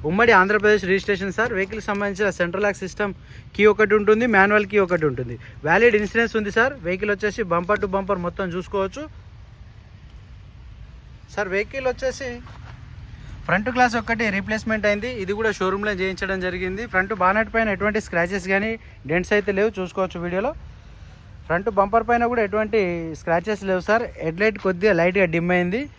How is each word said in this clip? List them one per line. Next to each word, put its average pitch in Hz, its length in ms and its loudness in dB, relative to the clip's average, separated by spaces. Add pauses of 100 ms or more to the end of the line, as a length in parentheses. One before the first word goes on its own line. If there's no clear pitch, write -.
ఉమ్మడి 220 300 6
ఆంధ్రప్రదేశ్ 208 520 4
రిజిస్ట్రేషన్ 196 460 0
సార్. 240 220 0
వెహికల్కి 202 300 -4
సంబంధించిన 202 500 -2
సెంట్రల్ 180 280 -2
లాక్ 202 140 -2
సిస్టమ్ 190 320 -4 (440)
కీ 202 60 2 (100)
ఒకటి 208 260 4
ఉంటుంది, 214 360 4
మాన్యువల్ 202 380 6
కీ 208 140 4
ఒకటి 170 240 0
ఉంటుంది. 120 260 -6 (320)
వ్యాలిడ్ 214 320 6
ఇన్సూరెన్స్ 220 400 0
ఉంది 202 180 -4
సార్. 240 160 2 (140)
వెహికల్ 190 260 -2
వచ్చేసి 208 300 -4 (100)
బంపర్ 185 300 0
టు 196 100 -4
బంపర్ 196 320 -2
మొత్తం 175 300 -6
చూసుకోవచ్చు 190 480 -4 (2250)
సార్. 196 180 -4
వెహికల్ 254 380 -2
వచ్చేసి 262 360 -6 (1200)
ఫ్రంట్ 208 320 0
గ్లాస్ 240 240 4
ఒక్కటి 226 240 -2 (120)
రీప్లేస్‌మెంట్ 214 540 -2
అయింది, 208 200 -2 (120)
ఇది 185 160 -4
కూడా 220 200 2
షోరూంలో 202 420 0
చేయించడం 190 460 -2
జరిగింది. 185 440 -4
ఫ్రంట్ 196 320 0
బానెట్ 208 320 2
పైన 220 220 2
ఎటువంటి 208 300 0
స్క్రాచెస్ 180 480 0
కానీ 214 160 0 (400)
డెంట్స్ 180 260 0
అయితే 202 220 0
లేవు, 214 200 2
చూసుకోవచ్చు 185 460 -4
వీడియోలో. 196 280 -2 (960)
ఫ్రంట్ 175 180 0 (120)
బంపర్ 202 300 4
పైన 240 220 4
కూడా 240 180 0
ఎటువంటి 214 300 0 (400)
స్క్రాచెస్ 180 500 -2
లేవు 185 200 0
సార్. 226 160 2 (220)
హెడ్‌లైట్ 196 360 0
కొద్దిగా 190 360 2
లైట్గా 185 340 4
డిమ్ 170 220 0
అయింది 180 260 0 (180)